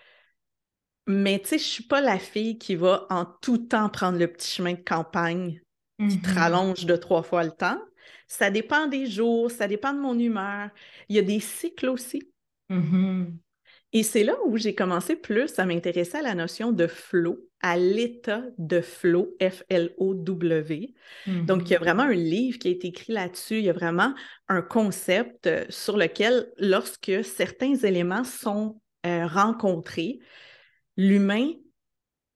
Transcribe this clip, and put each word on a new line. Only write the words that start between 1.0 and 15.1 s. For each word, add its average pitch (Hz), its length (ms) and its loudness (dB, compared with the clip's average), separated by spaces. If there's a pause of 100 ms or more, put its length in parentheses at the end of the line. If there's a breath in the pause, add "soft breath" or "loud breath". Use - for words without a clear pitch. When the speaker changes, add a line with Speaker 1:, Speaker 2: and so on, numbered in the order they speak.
Speaker 1:
Mais 196 340 2
tu - 100 -10
sais, 311 100 4
je 311 40 -4
suis - 200 -6
pas 277 180 2
la 233 160 4
fille 214 400 -4
qui 196 180 -4
va 185 340 2
en 180 160 -2
tout 233 340 0
temps 220 300 0
prendre 180 280 0
le 170 100 2
petit - 240 -10
chemin 180 220 -2
de 175 100 -8
campagne 170 800 -2 (480)
qui 190 100 0
te 175 100 -4
Speaker 2:
Mhm. 185 80 0
Speaker 1:
rallonge 180 480 2
de 170 100 4
trois 170 260 2
fois 170 220 0
le 160 80 -4
temps. 196 280 -2 (480 soft breath)
Ça - 220 0
dépend 294 380 0
des 269 180 -2
jours, 233 460 0
ça 220 160 -2
dépend 208 260 -2
de 285 60 -4
mon 262 180 -2
humeur. 202 540 -2 (380 soft breath)
Il 202 60 -2
y 214 40 6
a 196 40 6
des 202 160 0
cycles - 500 -6
aussi. 254 340 -6 (460)
Speaker 2:
Mhm. 180 680 0 (560 soft breath)
Speaker 1:
Et 220 100 4
c'est 214 200 2
là 269 120 2 (100)
où 233 120 2
j'ai 214 160 -2
commencé 185 440 0